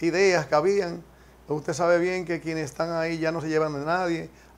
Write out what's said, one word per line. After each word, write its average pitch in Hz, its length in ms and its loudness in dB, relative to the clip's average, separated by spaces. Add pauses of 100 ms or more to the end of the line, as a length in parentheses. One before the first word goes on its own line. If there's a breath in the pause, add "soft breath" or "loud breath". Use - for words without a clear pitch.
ideas 170 460 2
que 151 80 0
habían. 175 480 2 (460 soft breath)
Usted 147 260 -4
sabe 170 240 4
bien 180 260 0
que 165 160 -4
quienes 160 260 -6
están 165 260 -4
ahí 165 260 -2
ya 160 140 0
no 165 80 -4
se 151 80 -6
llevan 156 260 2
de 139 100 -6
nadie, 165 460 -2 (260 soft breath)